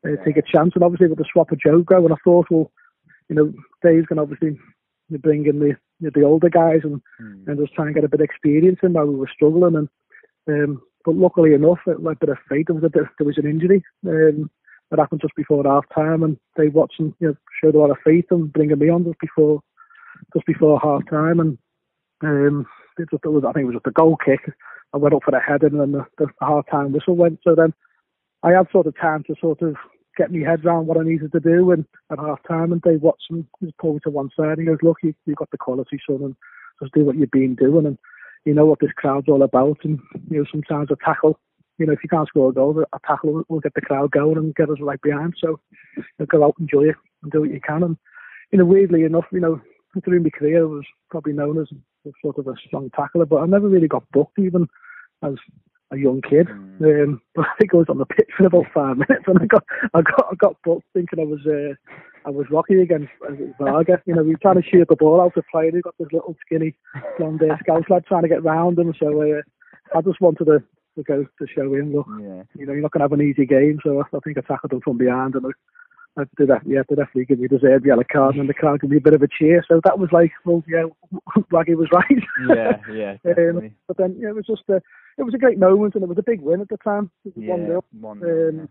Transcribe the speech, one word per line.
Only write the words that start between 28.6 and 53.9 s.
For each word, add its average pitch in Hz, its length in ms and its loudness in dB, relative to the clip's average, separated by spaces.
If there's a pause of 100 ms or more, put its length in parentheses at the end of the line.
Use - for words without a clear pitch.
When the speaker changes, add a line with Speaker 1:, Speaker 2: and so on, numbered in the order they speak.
Speaker 1:
sort 170 160 2
of 147 100 -6
time 156 260 -4
to 151 180 -8
sort 160 200 -2
of 156 140 -4 (420)
get 175 140 0
my 170 80 -4 (100)
head 160 160 -2
around 165 220 0
what 165 100 0
I 160 60 0
needed 156 300 -4
to 165 60 0
do, 170 320 4
and 160 140 0 (260)
at 151 80 -10
half 151 280 -8
time, 165 240 -2
and 170 100 -4
Dave 160 200 2
Watson 165 460 -2 (140)
just 165 160 -12
pulled 156 180 -4
me 151 100 -8
to 160 60 -4
one 139 260 -8
side 156 200 -2
and - 40 -8
he 165 40 -4
goes, 160 160 0
"Look, 165 220 2
you, 156 100 -2 (120)
you've 147 120 -4
got - 140 -10
the 143 60 -14
quality, 131 500 -8
son, 139 160 -4
and 135 120 -10 (460)
just 139 120 -16
do 151 100 4
what 143 140 0
you've 139 140 0
been 131 240 0
doing, 147 300 4
and 143 120 -4 (480)
you 151 80 0
know 151 120 6
what 156 140 4
this - 160 0
crowd's 139 320 -4
all 139 160 4
about, 135 400 0
and, 156 160 -4 (300)
you 156 80 -4
know, 147 120 -2
sometimes 151 420 -8
a 143 120 0
tackle, 160 340 0 (420)
you 160 60 0
know, 151 80 0
if 139 100 -4
you 160 60 -12
can't 156 200 0
score 131 220 2
a - 20 -8
goal, 143 260 0 (140)
a 151 120 -12
tackle 147 280 -2
will, 160 160 -6
will 160 100 -4
get 143 140 -8
the 151 80 -4
crowd 143 300 -4
going 156 260 0
and 156 180 -4
get 151 140 0
us 151 100 -4
right 143 220 -8
behind. 147 400 -4
So, 160 180 -4 (380)
you - 60 -14 (160)
know, 151 80 -6
go 151 180 4
out, 147 140 2
enjoy 143 300 0
it, 151 60 -2 (280)
and 151 80 -14
do 156 100 -2
what 151 100 -4
you 135 80 -10
can." 156 240 -4
And, 170 140 -4 (540)
you 196 80 4
know, 180 60 6
weirdly 175 380 4
enough, 165 300 0
you 185 80 -4
know, 165 180 -2 (460)
through 180 160 2
my 156 80 0
career, 156 320 0
I 160 40 2
was 147 200 -10 (240)
probably 151 240 -8
known 147 260 -4
as 147 80 -6 (380)
a 147 60 -16 (100)
sort 143 160 -8
of 135 100 -8
a 127 60 -10 (140)
strong 139 280 -10
tackler, 156 300 -2
but 151 160 2
I 165 60 -2
never 202 200 2
really 180 200 4
got - 240 -4